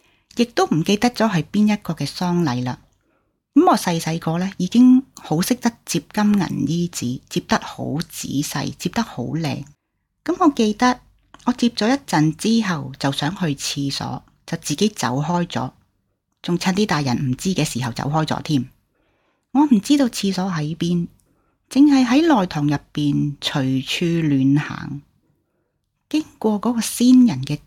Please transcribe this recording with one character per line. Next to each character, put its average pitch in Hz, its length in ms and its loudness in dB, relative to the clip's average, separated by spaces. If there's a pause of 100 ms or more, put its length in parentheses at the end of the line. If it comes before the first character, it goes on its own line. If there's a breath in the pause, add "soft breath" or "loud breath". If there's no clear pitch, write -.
(360 soft breath)
亦 233 100 2
都 370 220 0
唔 160 140 0
記 202 140 2
得 240 140 0
咗 220 200 0
係 165 220 0
邊 208 180 2
一 208 120 2
個 175 100 -6
嘅 143 140 -4
喪 175 360 -2
禮 123 220 -2
啦。 123 140 -6 (720)
噉 349 180 6
我 262 60 4
細 170 240 -2
細 160 180 -2
個 165 200 -2
呢， 190 180 -2
已 180 120 -2
經 254 360 6 (160)
好 156 220 -2
識 247 140 0
得 233 140 -2 (140)
摺 - 180 -4 (120)
金 208 260 2
銀 - 300 -2
衣 170 180 -2
紙， 123 400 -6
摺 - 180 -6
得 - 140 0
好 - 240 -12 (160)
仔 - 260 -10
細， 143 460 -6
摺 - 180 -8
得 233 120 -2
好 - 220 -8
靚。 135 400 -6 (600)
噉 349 180 -4
我 320 120 6
記 214 180 0
得 247 260 0 (460)
我 247 80 0
摺 240 220 0
咗 208 200 -2
一 285 120 -2
陣 156 300 0
之 220 300 0
後， 139 320 -6
就 139 140 -2
想 151 240 -4
去 156 180 -2
廁 139 380 -6
所， - 300 -8 (240)
就 165 100 -6
自 - 180 -6
己 208 140 0
走 127 340 -4
開 175 240 -2
咗， 127 240 -6 (720)
仲 175 160 -2
趁 190 160 0
啲 208 100 2
大 165 160 -2
人 135 300 -2
唔 127 60 -2
知 185 180 -4
嘅 151 100 0
時 120 200 -6
候 117 80 -6
走 - 180 -8
開 156 140 -2
咗 - 180 -6
添。 131 260 -2 (840)
我 277 120 4
唔 247 160 4
知 285 160 2
道 277 120 4
廁 196 260 -4
所 190 160 -4
喺 160 260 -4
邊， 175 300 -2 (640)
淨 269 140 6
係 269 200 6
喺 277 360 4
內 185 60 0
堂 147 200 -2
入 147 100 2 (160)
邊 143 460 0
隨 131 460 -2
處 - 200 -4
亂 147 540 2
行。 143 440 -6 (1080)
經 311 160 -2 (160)
過 214 200 0
嗰 247 120 -2
個 233 80 -2
先 247 460 6
人 131 180 0
嘅 147 220 -6